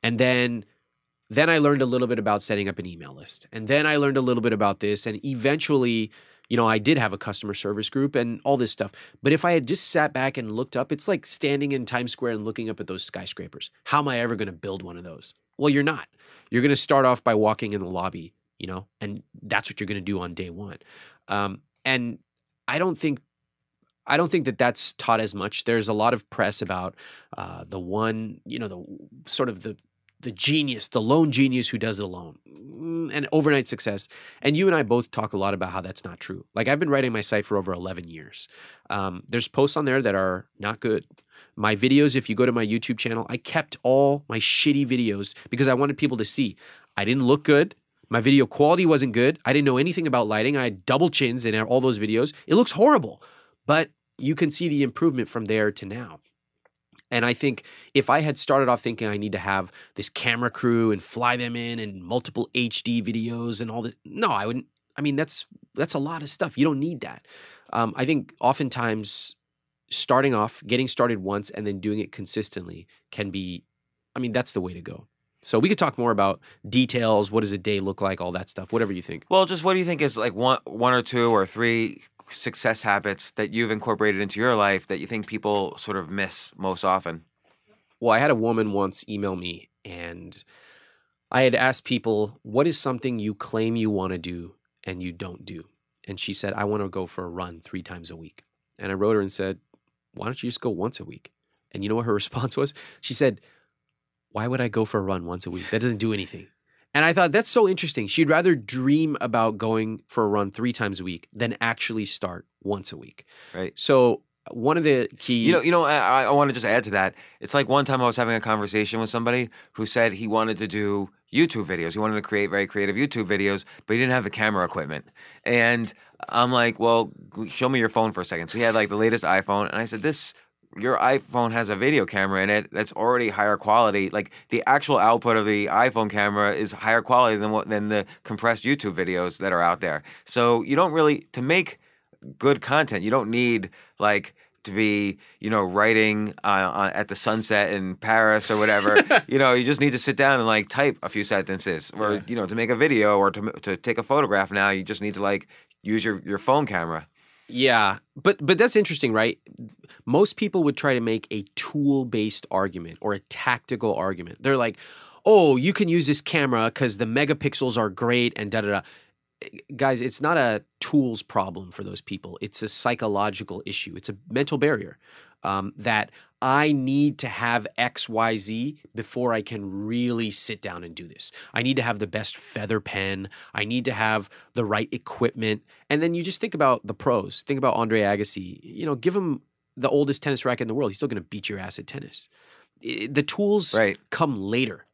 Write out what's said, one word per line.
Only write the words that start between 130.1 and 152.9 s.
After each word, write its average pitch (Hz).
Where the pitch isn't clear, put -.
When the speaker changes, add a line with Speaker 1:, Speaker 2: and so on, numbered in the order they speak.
Speaker 2:
your 123
iPhone 123
has 113
a 104
video 123
camera 98
in 101
it 104
that's 104
already 120
higher 104
quality. 104
Like, 104
the -
actual 139
output 113
of 107
the 104
iPhone 113
camera 104
is 98
higher 113
quality 123
than 107
what, 107
than 104
the 104
compressed 113
YouTube 120
videos 90
that 92
are 87
out 87
there." 76
So 120
you 139
don't 170
really, 151
to 123
make 165
good 127
content, 127
you 104
don't 110
need, 117
like, 101
to 104
be, 104
you 107
know, 107
writing, 107
uh, 95
uh, 98
at 104
the 98
sunset 107
in 95
Paris 110
or 110
whatever. 104
Speaker 1:
<laughs> -
Speaker 2:
You 135
know, 131
you 123
just 143
need 143
to 123
sit 120
down 139
and, 120
like, 107
type 139
a 98
few 104
sentences, 95
or, 107
Speaker 1:
Yeah. 101
Speaker 2:
you 117
know, 107
to 92
make 117
a 120
video 110